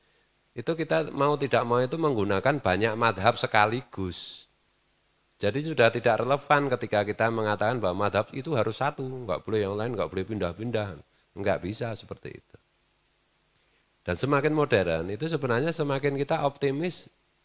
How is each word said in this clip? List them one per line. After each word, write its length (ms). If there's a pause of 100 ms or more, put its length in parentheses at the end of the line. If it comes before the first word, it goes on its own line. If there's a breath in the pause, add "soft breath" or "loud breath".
(560 soft breath)
itu 160
kita 400
mau 240
tidak 320
mau 140
itu 160
menggunakan 640
banyak 340
madhab 400
sekaligus. 1120 (880)
Jadi 380
sudah 160
tidak 320
relevan 480
ketika 320
kita 260
mengatakan 540
bahwa 240
madhab 240
itu 240
harus 240
satu, 240
nggak 400
boleh 240
yang 80
lain, 240
nggak 80
boleh 160
pindah-pindah. 800 (320 soft breath)
Nggak 320
bisa 320
seperti 400
itu. 180 (1500 soft breath)
Dan 120
semakin 360
modern, 560
itu 160
sebenarnya 480
semakin 400
kita 320
optimis 640 (340)